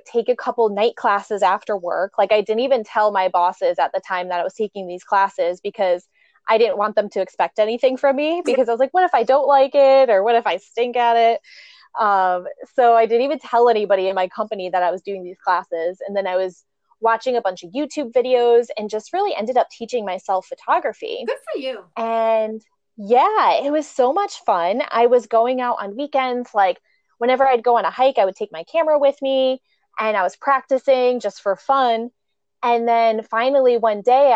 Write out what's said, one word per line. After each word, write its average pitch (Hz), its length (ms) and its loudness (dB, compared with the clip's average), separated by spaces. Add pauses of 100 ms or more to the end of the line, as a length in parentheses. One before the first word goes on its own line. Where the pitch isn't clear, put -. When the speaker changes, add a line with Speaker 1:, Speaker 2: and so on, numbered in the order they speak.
Speaker 1:
take 233 240 -2
a 247 60 0
couple 226 340 -2
night 208 260 -2
classes 202 460 -2
after 202 340 0
work. 175 420 -6
Like, 202 140 0
I 214 100 4
didn't 214 200 -4
even 254 220 0
tell 214 280 0
my 190 180 0
bosses 185 500 0
at 170 140 -2
the 185 80 -4
time 180 280 -8
that 175 100 -4
I 170 40 -4
was 185 100 -6
taking 196 340 -8
these 180 160 -12
classes 190 580 -2
because 185 460 -2 (420)
I 220 80 4
didn't 214 200 2
want 208 180 -2
them 208 140 0
to 196 120 -4
expect - 380 -4
anything 240 380 0
from 277 180 2
me, 302 220 -2
Speaker 2:
Yeah. 359 80 -6
Speaker 1:
because 262 240 0
I 233 40 0
was 226 60 -2
like, 262 140 0
"What 370 100 2
if 359 100 0
I 233 100 2
don't 262 240 2
like 269 280 4
it? 269 340 6
Or 196 140 4
what 233 120 2
if 233 120 0
I 175 100 -2
stink 233 380 -6
at 233 220 2
it?" 233 240 2 (580)
Um, 185 480 0 (280)
so 233 200 4
I 226 100 4
didn't 233 180 0
even 277 160 -2
tell 240 300 2
anybody 202 380 0
in 190 80 -2
my 185 120 -2
company 202 420 -8
that 180 140 0
I 175 80 0
was 175 100 -8
doing 190 220 -12
these 180 160 -16
classes. 180 680 -4
And 202 80 -10
then 196 120 -2
I 180 80 -2
was 185 280 -4 (380)
watching 226 340 -2
a 233 60 0
bunch 185 220 -6
of 170 80 -20
YouTube 269 420 -8
videos 240 540 2 (100)
and 208 120 -8
just 214 240 -8
really 392 220 -2
ended 233 220 -4
up - 120 0
teaching 233 360 -8
myself 185 420 -4
photography. 233 800 -6
Speaker 2:
Good 523 100 -6 (160)
for 370 60 -8
you. 247 260 -10 (120)
Speaker 1:
And 226 640 -2 (360)
yeah, 247 560 2 (100)
it 285 80 -2
was 302 160 -2
so 254 260 0
much 392 220 -4 (100)
fun. 202 460 0
I - 160 2
was 240 200 2
going 240 340 0
out 247 200 -4
on 202 140 -12
weekends, 254 580 -4
like, 190 260 0 (400)
whenever 254 280 2
I'd 247 160 2
go 240 140 4
on 202 80 0
a 175 60 -2
hike, 262 260 0
I 202 80 4
would 185 100 -4
take - 160 -10
my 160 120 -12
camera 311 360 0
with 285 220 0
me 262 400 -2 (380)
and 220 160 -2
I 196 80 0
was 185 120 -4
practicing 254 840 0
just 202 220 -8
for 196 140 -2
fun. 240 560 -2 (520)
And 233 240 0
then 226 360 2
finally 247 540 2
one 208 240 -2
day 254 340 4